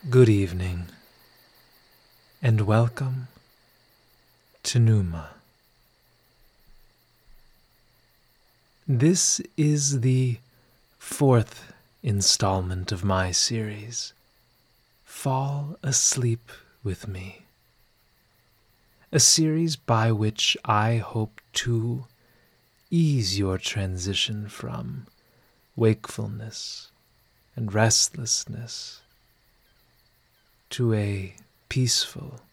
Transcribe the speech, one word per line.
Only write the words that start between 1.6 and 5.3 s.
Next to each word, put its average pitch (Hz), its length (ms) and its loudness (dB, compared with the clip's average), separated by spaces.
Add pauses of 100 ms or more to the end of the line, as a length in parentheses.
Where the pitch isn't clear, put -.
and 113 200 4
welcome 120 680 0 (1400)
to - 160 0
Numa. 95 520 2 (3500)